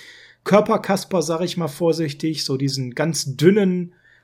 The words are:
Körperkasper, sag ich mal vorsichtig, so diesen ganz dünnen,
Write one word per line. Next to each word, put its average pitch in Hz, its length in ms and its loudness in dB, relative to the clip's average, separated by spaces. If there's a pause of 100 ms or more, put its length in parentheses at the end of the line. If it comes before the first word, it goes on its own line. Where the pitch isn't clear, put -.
(440)
Körperkasper, 196 800 2
sag 160 200 -2
ich 175 160 -4
mal 165 100 -2
vorsichtig, 160 800 -2
so 135 120 -2
diesen 131 380 -4
ganz 147 400 -4
dünnen, 180 580 4 (300)